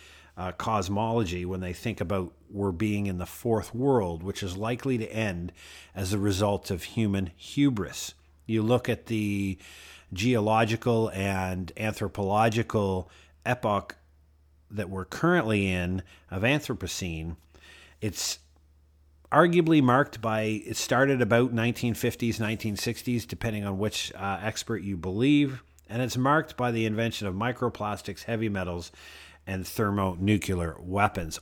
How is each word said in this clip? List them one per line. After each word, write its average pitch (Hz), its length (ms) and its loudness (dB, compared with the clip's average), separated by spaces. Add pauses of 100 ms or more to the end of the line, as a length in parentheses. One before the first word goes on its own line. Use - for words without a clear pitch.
(380)
uh, 90 160 -8
cosmology 104 920 -2
when 92 140 -4
they 90 140 -4
think 110 280 -6
about 92 320 -4 (160)
we're 101 220 -2
being 101 360 0
in 90 120 -4
the 90 80 -6
fourth - 480 -2
world, 110 480 0
which 95 180 -6
is 92 160 -6
likely 120 400 -2
to 110 160 -6
end 92 380 -2 (420)
as 92 200 -4
a 107 40 0
result 101 540 0
of 87 120 -4
human 98 520 0
hubris. 123 800 -2 (320)
You 110 160 2
look 120 260 2
at - 180 -2
the 101 520 -2 (520)
geological 110 1000 2
and 92 680 -2
anthropological 104 1300 0 (340)
epoch 107 500 0 (760)
that 101 180 -4
we're 95 160 -6
currently 110 680 2
in 90 300 0 (300)
of 92 100 -4
Anthropocene, 90 920 -2 (640)
it's - 380 -6 (920)
arguably 165 520 6
marked 127 360 4
by, 110 220 0
it 110 360 -2
started 131 440 4
about 120 320 4
nineteen 117 400 0
fifties, 117 460 -2
nineteen 107 360 -2
sixties, 117 520 -2
depending 107 360 -4
on 98 140 -2
which, - 380 -2
uh, 98 260 -4
expert 107 400 -4
you 98 160 -4
believe, 127 640 2 (260)
and 117 140 -4
it's 123 160 -2
marked 147 400 2
by 123 140 0
the 113 160 0
invention 110 400 -2
of 92 80 -2
microplastics, 104 880 -4
heavy 113 260 -2
metals, 90 420 -4 (540)
and 92 220 -4
thermonuclear 95 1120 2
weapons, 92 640 -2